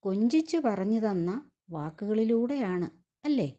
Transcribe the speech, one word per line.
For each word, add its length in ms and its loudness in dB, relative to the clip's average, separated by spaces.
കൊഞ്ചിച്ച് 520 2
പറഞ്ഞു 420 0
തന്ന 300 0
വാക്കുകളിലൂടെയാണ്, 1160 0
അല്ലേ? 360 0